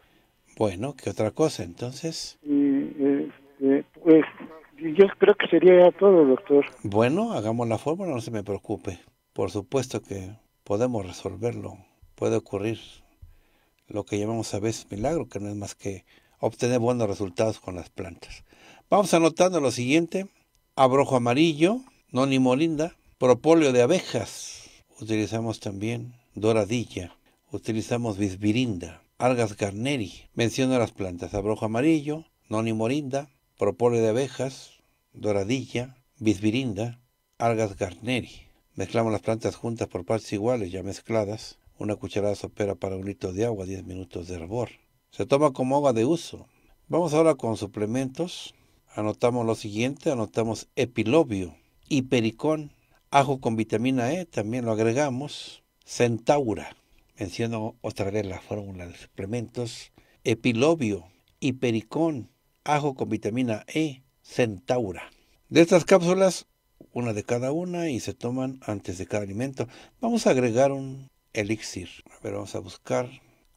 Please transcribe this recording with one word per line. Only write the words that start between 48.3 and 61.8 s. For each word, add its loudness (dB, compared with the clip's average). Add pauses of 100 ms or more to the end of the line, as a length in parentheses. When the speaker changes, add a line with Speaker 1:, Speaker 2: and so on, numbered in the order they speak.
Speaker 1:
Anotamos 0
lo 2
siguiente, -4
anotamos -2
epilobio, 0 (340)
hipericón, 0 (380)
ajo 2
con -2
vitamina 0
E, -4
también -6
lo -2
agregamos, -2 (220)
centaura. 0 (420)
Menciono -6
otra -6
vez -2
la -10
fórmula -10
de -18
suplementos, -10 (320)
epilobio, 2 (340)
hipericón, -2 (340)